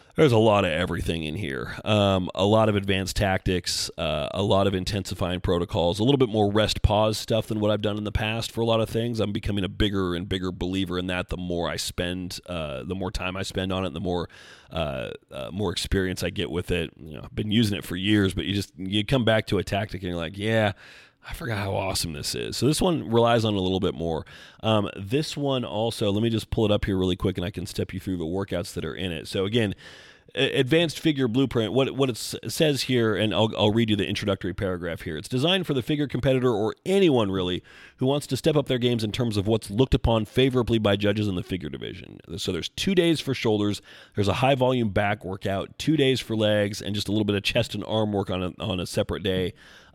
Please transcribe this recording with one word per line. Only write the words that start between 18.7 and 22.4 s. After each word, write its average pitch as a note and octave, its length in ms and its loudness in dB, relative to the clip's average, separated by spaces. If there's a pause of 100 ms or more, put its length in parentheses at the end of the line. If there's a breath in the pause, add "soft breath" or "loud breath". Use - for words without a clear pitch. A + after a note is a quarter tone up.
you G2 260 -2
come B2+ 200 0
back A2 240 2
to G#2 100 0
a F2 60 -2
tactic G2 380 -4
and F2+ 80 -6
you're F2 100 -4
like, F2+ 180 -8
"Yeah, G#2+ 340 2 (560 loud breath)
I - 40 -12
forgot A#2 260 -6
how G2 160 -4
awesome F#2+ 380 -2
this D2 220 -6
is." A#1 220 -6